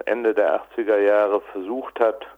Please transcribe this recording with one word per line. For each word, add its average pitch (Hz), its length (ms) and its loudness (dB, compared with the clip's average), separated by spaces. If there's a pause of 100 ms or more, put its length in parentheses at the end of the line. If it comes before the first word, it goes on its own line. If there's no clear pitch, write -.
Ende 113 280 0
der 101 220 2
achtziger 107 440 -2
Jahre 104 400 2 (140)
versucht 104 460 -8
hat, 110 280 0 (100)